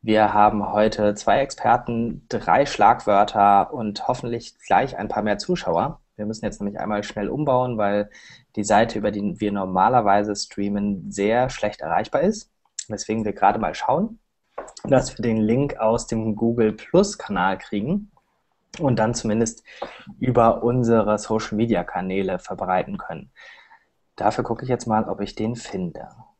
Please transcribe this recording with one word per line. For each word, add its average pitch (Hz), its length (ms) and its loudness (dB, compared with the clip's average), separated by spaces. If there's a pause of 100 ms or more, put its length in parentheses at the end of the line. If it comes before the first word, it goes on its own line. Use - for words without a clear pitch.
Wir 107 320 4
haben 104 380 4
heute 104 420 2
zwei 110 280 2
Experten, 117 880 -2
drei 113 360 2
Schlagwörter 101 1040 4
und 107 360 -6
hoffentlich 120 580 -6
gleich 113 320 2
ein 101 100 -6
paar 107 140 -2
mehr 104 160 0
Zuschauer. 147 640 -2 (160)
Wir 107 100 -8
müssen 107 200 -8
jetzt - 160 -8
nämlich 101 180 -6
einmal 104 240 -4
schnell 104 260 -6
umbauen, 127 480 -2
weil 104 320 0 (460)
die 104 80 -4
Seite, 107 340 2
über 104 140 -2
die 101 280 -4
wir 104 120 -2
normalerweise 101 840 2
streamen, 101 760 -4
sehr 113 400 0
schlecht - 300 -6
erreichbar 110 400 -2
ist, 214 300 -2 (360)
weswegen 107 360 -4
wir 104 100 -2
gerade 104 260 2
mal 85 160 -2
schauen, 175 420 -2 (680)
dass 131 320 2
wir - 60 -10
den 113 160 0
Link 120 400 2
aus 110 300 0
dem 110 280 -2
Google 117 360 2
Plus 190 480 0
Kanal 95 400 -2
kriegen 151 520 -4 (680)
und 135 180 2
dann 113 160 2
zumindest 113 500 -2 (560)
über 120 440 4
unsere 113 540 4
Social 110 400 -4
Media 107 260 2
Kanäle 92 560 -4
verbreiten 98 580 -4
können. - 340 -14 (840)
Dafür 107 280 0
gucke 113 200 -4
ich 127 60 -8
jetzt 120 180 0
mal, 110 220 2
ob 101 120 -6
ich - 140 -8
den 113 200 -4
finde. 90 540 -8 (300)